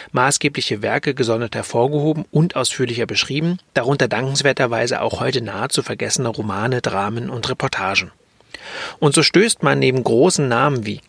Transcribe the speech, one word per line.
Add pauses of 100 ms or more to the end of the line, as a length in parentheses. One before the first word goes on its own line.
(120)
maßgebliche
Werke
gesondert
hervorgehoben
und
ausführlicher
beschrieben, (140)
darunter
dankenswerterweise
auch
heute
nahezu
vergessene
Romane,
Dramen
und
Reportagen. (840)
Und
so
stößt
man
neben
großen
Namen
wie